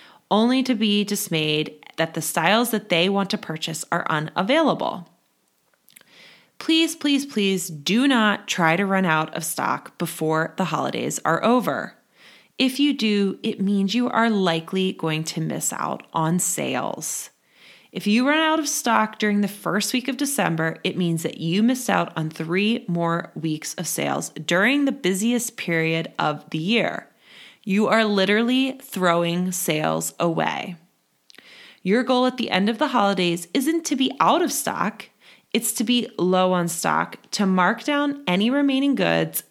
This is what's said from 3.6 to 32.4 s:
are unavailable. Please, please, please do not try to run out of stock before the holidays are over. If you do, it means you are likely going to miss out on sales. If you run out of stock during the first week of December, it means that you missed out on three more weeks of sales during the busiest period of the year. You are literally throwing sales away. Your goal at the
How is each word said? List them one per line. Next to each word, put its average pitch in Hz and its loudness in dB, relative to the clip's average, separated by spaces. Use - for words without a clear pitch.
are - -2
unavailable. 190 0
Please, 320 2
please, 285 0
please 196 0
do 180 0
not 220 2
try 165 2
to 196 0
run 190 2
out 156 2
of 160 -6
stock - -4
before 160 -2
the 185 0
holidays 135 -2
are 165 2
over. 175 0
If 262 0
you 285 2
do, 208 2
it - -4
means 196 0
you 240 0
are 226 2
likely 185 0
going 160 -2
to - -6
miss 156 -4
out - -6
on 165 2
sales. - -4
If - -4
you 233 4
run 302 2
out 320 2
of 302 -2
stock 220 0
during 208 2
the 196 0
first 190 -4
week 247 -2
of 269 -4
December, 170 -2
it - -2
means 170 0
that - -8
you 165 0
missed 247 2
out 175 2
on 156 -2
three 190 -2
more 170 -2
weeks 156 -6
of 165 -8
sales 143 -2
during 214 2
the 269 2
busiest 220 -2
period 160 -2
of 151 -2
the - -6
year. 175 -2
You 196 2
are 220 4
literally 233 2
throwing 175 0
sales 160 -2
away. 165 -2
Your 208 2
goal 247 2
at 254 0
the 254 -4